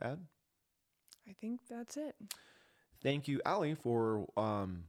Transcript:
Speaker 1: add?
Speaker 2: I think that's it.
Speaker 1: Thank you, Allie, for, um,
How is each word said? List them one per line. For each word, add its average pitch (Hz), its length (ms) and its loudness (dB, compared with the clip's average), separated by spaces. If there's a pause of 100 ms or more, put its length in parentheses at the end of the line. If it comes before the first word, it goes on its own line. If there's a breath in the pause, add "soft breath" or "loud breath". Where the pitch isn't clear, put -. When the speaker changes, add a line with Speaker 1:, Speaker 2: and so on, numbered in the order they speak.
Speaker 1:
add? 139 200 -4 (1080)
Speaker 2:
I 196 40 -16
think 233 360 -6
that's 233 280 -12
it. 294 180 -4 (880 loud breath)
Speaker 1:
Thank 143 260 2
you, 139 160 0
Allie, 156 300 2
for, 113 600 2
um, 101 540 0